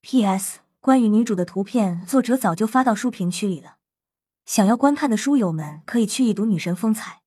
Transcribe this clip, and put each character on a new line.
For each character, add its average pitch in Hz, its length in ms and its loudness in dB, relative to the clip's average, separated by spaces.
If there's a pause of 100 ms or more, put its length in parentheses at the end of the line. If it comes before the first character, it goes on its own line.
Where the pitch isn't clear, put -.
P 247 240 0
S， 196 360 -2 (180)
关 262 240 4
于 220 60 4
女 220 160 4
主 226 100 -2
的 175 100 0
图 196 200 -4
片， 190 420 -2
作 262 160 2
者 247 140 0
早 196 180 0
就 214 140 -2
发 254 160 2
到 233 100 2
书 247 160 -4
评 180 180 -4
区 202 200 -4
里 165 120 -4
了， - 180 -20 (680)
想 - 200 2
要 220 120 4
观 277 180 2
看 294 160 -2
的 214 60 2
书 277 200 0
友 196 140 2
们 156 340 -8
可 - 140 -2
以 220 80 2
去 262 180 -2
一 226 80 2
睹 196 120 -2
女 214 120 2
神 175 200 -4
风 220 180 0
采。 - 320 -12